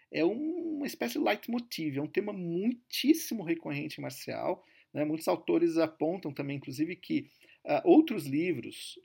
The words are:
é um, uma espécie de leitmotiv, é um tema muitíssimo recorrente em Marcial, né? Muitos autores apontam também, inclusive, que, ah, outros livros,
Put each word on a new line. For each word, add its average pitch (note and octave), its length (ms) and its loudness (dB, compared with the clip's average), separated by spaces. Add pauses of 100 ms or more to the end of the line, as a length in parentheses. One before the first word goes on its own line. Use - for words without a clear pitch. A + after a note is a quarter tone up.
(100)
é D3+ 140 0
um, D#4 520 -2
uma C#4+ 80 -4
espécie A#3+ 280 -4
de - 60 -2
leitmotiv, G#3 760 -2
é C#3+ 40 -2
um D#3 60 -4
tema G3+ 260 -4
muitíssimo G3+ 1080 0
recorrente D#3 560 -4
em C#3+ 40 -8
Marcial, C3 600 -6 (300)
né? C#3+ 100 0
Muitos D#3 240 -2
autores E3+ 500 4
apontam D#3+ 560 0
também, C#3+ 240 -4
inclusive, C#3+ 380 -4
que, D#3 340 -4 (360)
ah, D3 200 2
outros G#3 400 8
livros, D3+ 800 -4